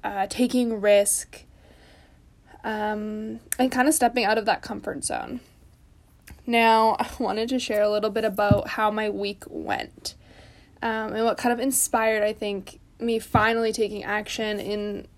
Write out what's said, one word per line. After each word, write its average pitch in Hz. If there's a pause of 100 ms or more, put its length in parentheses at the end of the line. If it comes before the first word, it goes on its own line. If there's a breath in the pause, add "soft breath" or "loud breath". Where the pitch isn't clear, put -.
uh, 202
taking 240
risk, 202 (1200 soft breath)
um, 214 (180)
and 254
kinda 254
stepping 240
out 220
of 214
that 208
comfort -
zone. - (1040 soft breath)
Now, 226
I 233 (160)
wanted 220
to 254
share 208
a 208
little 208
bit 214
about 208
how 214
my 214
week 202
went, - (680 loud breath)
um, 220
and 220
what 226
kind 240
of 233
inspired, 220
I 214
think, 202 (180)
me 233
finally 226
taking 208
action 214
in 208 (120)